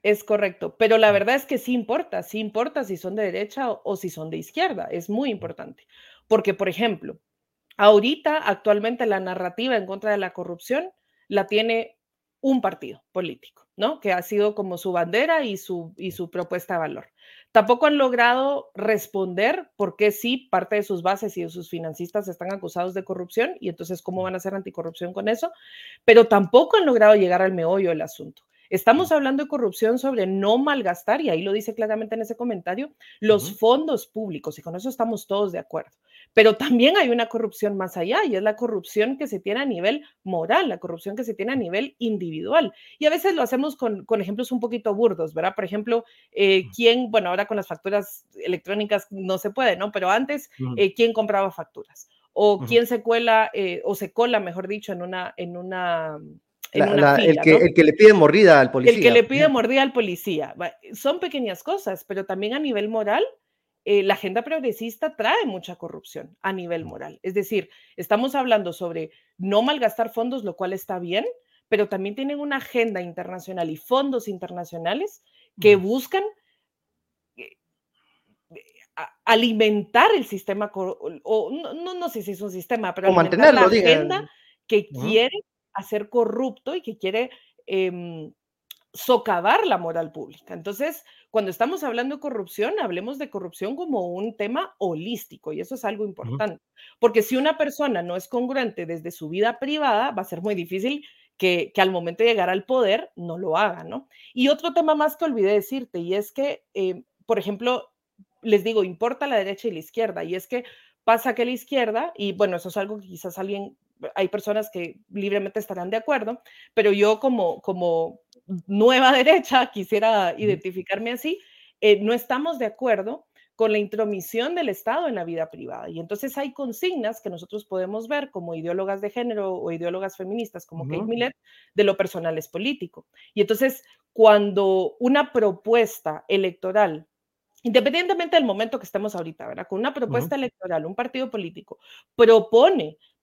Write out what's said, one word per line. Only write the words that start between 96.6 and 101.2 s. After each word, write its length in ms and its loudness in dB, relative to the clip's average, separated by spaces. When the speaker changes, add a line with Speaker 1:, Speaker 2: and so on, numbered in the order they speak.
Speaker 1:
porque 240 4
si 140 -2
una 200 0
persona 460 -2
no 140 -8
es 120 -10
congruente 580 -4
desde 240 -10
su 180 -14
vida 300 -2
privada, 520 0
va 120 -6
a 20 -12
ser 160 -10
muy 140 -4
difícil 500 -6